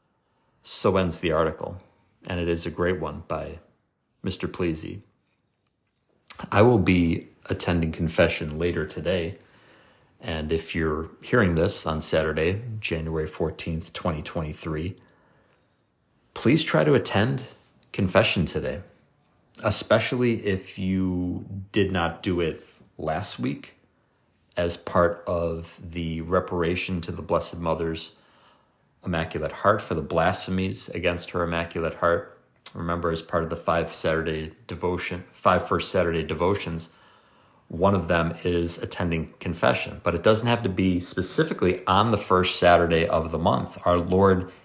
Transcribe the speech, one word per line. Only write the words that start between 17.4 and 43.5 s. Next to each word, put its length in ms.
confession 540
today, 380
especially 840
if 340
you 680
did 180
not 320
do 160
it 240
last 400
week 380
as 220
part 500
of 560
the 380
reparation 800
to 100
the 100
Blessed 360
Mother's 560
Immaculate 460
Heart 300
for 120
the 80
blasphemies 840
against 440
her 120
Immaculate 520
Heart. 440
Remember, 380
as 100
part 220
of 60
the 80
five 360
Saturday 600
devotion, 640
five 340
First 240
Saturday 320
devotions, 680
one 260
of 120
them 360
is 340
attending 640
confession, 640
but 100
it 80
doesn't 260
have 140
to 80
be 300
specifically 880
on 240
the 60
first 420
Saturday 480
of 240
the 80
month. 440